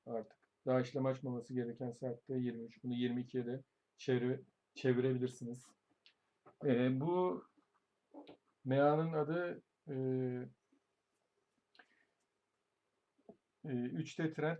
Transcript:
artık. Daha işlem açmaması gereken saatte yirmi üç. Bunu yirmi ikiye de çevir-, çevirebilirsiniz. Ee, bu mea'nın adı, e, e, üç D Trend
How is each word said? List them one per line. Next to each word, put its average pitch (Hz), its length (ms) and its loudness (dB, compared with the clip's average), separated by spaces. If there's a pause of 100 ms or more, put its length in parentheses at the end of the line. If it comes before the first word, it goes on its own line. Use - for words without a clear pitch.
artık. 113 320 -6 (280)
Daha 127 140 4
işlem 131 260 -2
açmaması 131 480 -4
gereken 120 360 -4
saatte 127 480 -6
yirmi 117 260 -2
üç. - 200 -18
Bunu 123 100 -2
yirmi 123 260 0
ikiye 123 260 -4
de 127 160 -4 (340)
çevir-, 127 480 2 (300)
çevirebilirsiniz. 127 920 0 (1000)
Ee, 131 360 4
bu 180 440 2 (1200)
mea'nın 147 480 4
adı, 165 500 -2 (260)
e, 143 60 -6 (3750)
e, 156 40 -6
üç 127 500 -4
D 160 140 0
Trend 160 280 -2